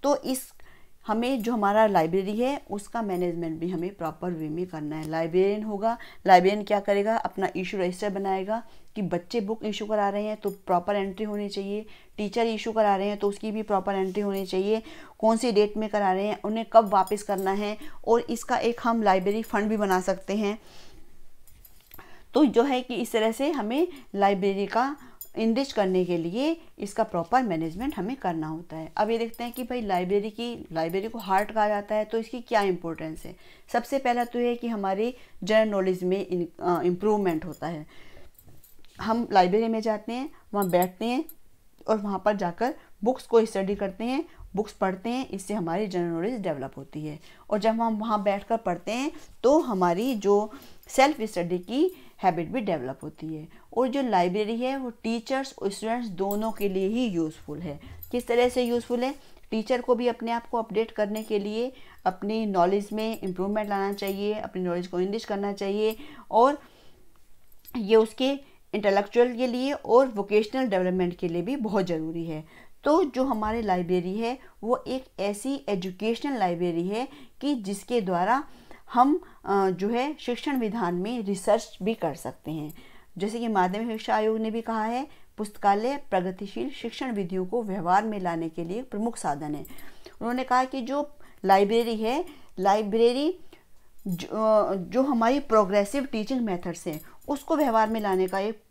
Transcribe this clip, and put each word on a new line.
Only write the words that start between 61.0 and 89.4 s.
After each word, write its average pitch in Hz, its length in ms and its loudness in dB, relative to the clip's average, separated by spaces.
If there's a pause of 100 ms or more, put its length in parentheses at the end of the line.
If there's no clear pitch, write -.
के 214 160 -2
लिए, 214 340 -4 (320)
अपनी 208 420 -2
नॉलेज 196 460 2
में 220 280 -4
इम्प्रूवमेंट 196 480 -2
लाना 196 240 -2
चाहिए, 202 420 -4
अपनी 190 280 -6
नॉलेज 180 240 -2
को 180 140 -4
इनरिच 202 240 -2
करना 202 280 -4
चाहिए, 208 440 -2 (340)
और 269 280 6 (1200)
ये 220 200 4
उसके 226 340 4 (440)
इंटेलेक्चुअल 208 600 4
के 247 100 2
लिए 254 260 0
और 262 340 6
वोकेशनल 214 600 0
डेवलपमेंट 185 500 0
के 180 120 -4
लिए 170 140 -2
भी 240 140 -4
बहुत 208 300 0
ज़रूरी 165 380 -4
है। 156 460 -10 (140)
तो 330 200 6
जो 262 200 0
हमारी 220 380 -2
लाइब्रेरी 180 560 0
है, 240 200 -2 (240)
वो 233 240 -2
एक - 340 -8
ऐसी 208 480 -4
एजुकेशनल 208 720 -2
लाइब्रेरी 175 500 0
है 226 200 -4 (320)
कि 285 140 0
जिसके 208 460 -2
द्वारा 190 440 2 (480)
हम, 277 280 6 (240)
अ, 196 260 4
जो 185 180 -2
है, 254 320 0
शिक्षण 254 360 -2
विधान 214 380 0
में 214 280 -2
रिसर्च 202 600 0
भी 220 120 0
कर 165 200 -4
सकते - 360 -10
हैं। 151 240 -8 (440)
जैसे 214 200 -4
कि 233 100 -2
माध्यमिक 202 400 2
शिक्षा 220 260 -2
आयोग 220 240 2
ने 220 120 -2
भी 226 100 -4
कहा 226 240 -2
है, 247 220 -4 (300)
पुस्तकालय 214 600 0
प्रगतिशील 196 720 -4
शिक्षण 240 420 -6
विधियों 185 340 -2
को 233 160 -2
व्यवहार 196 420 2
में 214 160 -4
लाने 170 280 -4
के 165 160 -6
लिए 196 180 -6
प्रमुख 220 340 -4
साधन 151 380 -4